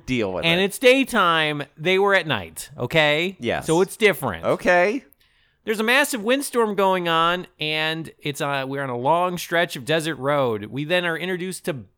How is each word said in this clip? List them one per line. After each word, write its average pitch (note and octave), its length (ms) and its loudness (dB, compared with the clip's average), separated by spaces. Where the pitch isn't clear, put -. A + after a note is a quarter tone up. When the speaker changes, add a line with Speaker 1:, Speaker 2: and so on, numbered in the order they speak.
Speaker 1:
deal A2 260 0
with F2+ 120 -2
Speaker 2:
And E3 160 2
Speaker 1:
it. F#3+ 40 2
Speaker 2:
it's F#3+ 140 -4
daytime. F3 840 4
They F3+ 220 0
were G3 160 4
at E3+ 140 2
night, F2+ 500 -6
okay? D#3 600 0
Speaker 1:
Yes. F#2 260 -2
Speaker 2:
So D#3+ 140 4
it's F#3+ 160 -2
different. C3+ 480 0
Speaker 1:
Okay. F3+ 580 2
Speaker 2:
There's G#3+ 160 -2
a - 20 0
massive B3 400 2
windstorm A#3 540 0
going F#3 320 2
on, E3+ 400 2
and D#3 500 -4
it's, C#3+ 200 -6
uh, C#3 280 -2
we're C#3 160 -6
on C3+ 40 -6
a B2 80 -4
long E3+ 400 0
stretch E3+ 380 -2
of C3+ 100 -10
desert D#3 300 0
road. B2+ 520 0
We B2+ 180 -6
then F3 200 0
are E3 140 -4
introduced F3+ 460 -6
to D#3 140 -4